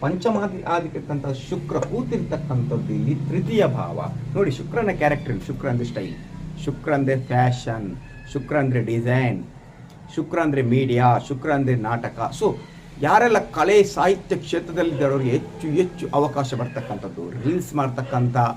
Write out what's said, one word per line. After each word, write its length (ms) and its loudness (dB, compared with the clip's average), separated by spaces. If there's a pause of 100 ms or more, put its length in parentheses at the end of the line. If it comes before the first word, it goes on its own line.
ಪಂಚಮಾಧಿ-, 600 0 (100)
ಆಧಿಪತ್ಯಂತಹ 600 -4 (160)
ಶುಕ್ರ 280 -4 (120)
ಕೂತಿರ್ತಕ್ಕಂಥದ್ದು 1080 -2
ಇಲ್ಲಿ 160 2 (140)
ತೃತೀಯ 360 2 (140)
ಭಾವ. 200 -4 (360)
ನೋಡಿ 240 2
ಶುಕ್ರನ 420 -2
ಕ್ಯಾರೆಕ್ಟರ್, 380 0 (100)
ಶುಕ್ರ 240 -6
ಅಂದ್ರೆ 200 0
ಸ್ಟೈಲ್, 200 -6 (540)
ಶುಕ್ರ 320 -4
ಅಂದ್ರೆ 180 2 (140)
ಫ್ಯಾಷನ್, 580 0 (460)
ಶುಕ್ರ 300 -4
ಅಂದ್ರೆ 260 2
ಡಿಸೈನ್, 500 2 (760)
ಶುಕ್ರ 300 -2
ಅಂದ್ರೆ 180 2 (100)
ಮೀಡಿಯಾ, 340 4 (220)
ಶುಕ್ರ 200 -4 (100)
ಅಂದ್ರೆ 180 2 (100)
ನಾಟಕ. 320 -4 (220)
So 80 4 (580)
ಯಾರೆಲ್ಲ 340 6 (160)
ಕಲೆ 200 6 (180)
ಸಾಹಿತ್ಯ 500 2
ಕ್ಷೇತ್ರದಲ್ಲಿದ್ದಾರವ್ರಿಗೆ 920 0
ಹೆಚ್ಚು 420 -4
ಹೆಚ್ಚು 280 0 (120)
ಅವಕಾಶ 420 0
ಬರ್ತಕ್ಕಂಥದ್ದು, 640 -8 (220)
ರೀಲ್ಸ್ 340 -2
ಮಾಡ್ತಕ್ಕಂಥ 560 0 (200)